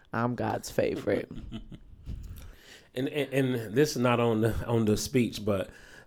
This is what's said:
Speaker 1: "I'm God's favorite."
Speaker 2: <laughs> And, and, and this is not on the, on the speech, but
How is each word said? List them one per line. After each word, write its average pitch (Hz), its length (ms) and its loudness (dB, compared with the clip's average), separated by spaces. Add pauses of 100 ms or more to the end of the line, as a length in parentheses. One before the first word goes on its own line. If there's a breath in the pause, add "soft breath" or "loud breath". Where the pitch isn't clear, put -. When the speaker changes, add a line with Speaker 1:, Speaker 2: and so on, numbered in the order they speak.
(140 loud breath)
Speaker 1:
"I'm 120 220 0
God's 107 340 -2
favorite." - 680 -2
Speaker 2:
<laughs> - 60 -12 (1500 loud breath)
And, 131 140 -2
and, 147 220 -2
and 127 440 0
this 147 160 6
is - 60 -4
not 120 220 4
on 117 220 4
the, 113 140 4 (100)
on 113 200 2
the 104 120 4
speech, 113 480 0
but 101 240 0 (380 loud breath)